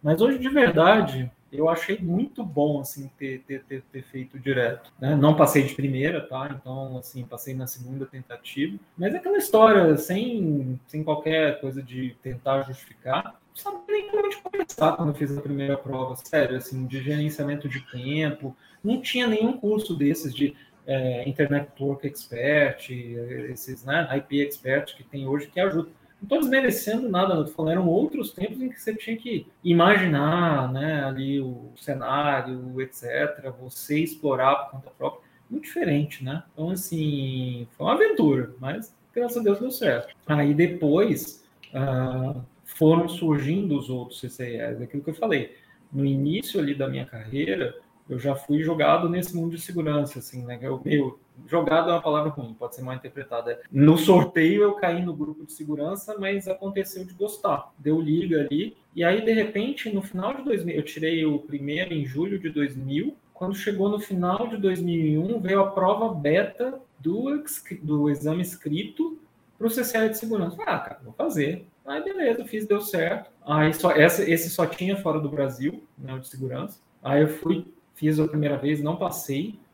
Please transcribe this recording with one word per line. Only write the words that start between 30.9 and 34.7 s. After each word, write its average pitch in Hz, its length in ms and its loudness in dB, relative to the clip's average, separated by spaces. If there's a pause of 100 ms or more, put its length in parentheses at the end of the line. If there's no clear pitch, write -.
ali 135 380 -2
o 123 340 -8
cenário, 131 1040 -2
et 131 120 -8
cetera, 135 580 -4
você 127 480 -4
explorar 139 560 2
por - 160 -6